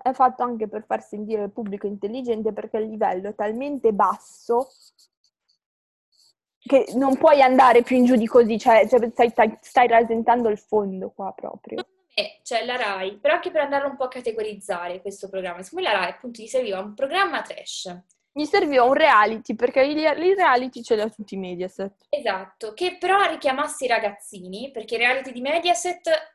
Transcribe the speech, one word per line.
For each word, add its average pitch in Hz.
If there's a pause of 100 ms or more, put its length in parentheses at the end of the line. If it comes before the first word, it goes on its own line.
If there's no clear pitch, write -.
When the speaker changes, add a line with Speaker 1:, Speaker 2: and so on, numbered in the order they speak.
Speaker 1:
è 262
fatto 254
anche 233
per 214
far 220
sentire 208
il 202
pubblico 208
intelligente, 220
perché 220
il 220
livello 202
è 208
talmente 233
basso 214 (1900)
che - (100)
non 269
puoi 294
andare 254
più 254
in 247
giù 254
di 220
così, 233
cioè, 220
cioè, 240
stai, 240
stai, 220
stai -
rasentando 233
il 208
fondo 196
qua 196
proprio. -
Speaker 2:
Secondo - (140)
me, 208
cioè, 226
la 247
RAI, 202
però 302
anche 349
per 320
andarlo 277
un 262
po' 262
a 254
categorizzare 202
questo 196
programma, 185
siccome 339
la 262
RAI 185
appunto 233
gli 220
serviva 226
un 208
programma 285
trash. - (380)
Speaker 1:
Gli 302
serviva 294
un 262
reality, 220
perché 247
i, 294
i 311
reality 262
ce 240
li 208
ha 220
tutti 208
i -
Mediaset. 185
Speaker 2:
Esatto, 214
che 359
però 381
richiamasse 285
i -
ragazzini, 202
perché 220
i 220
reality 262
di 247
Mediaset 339 (260)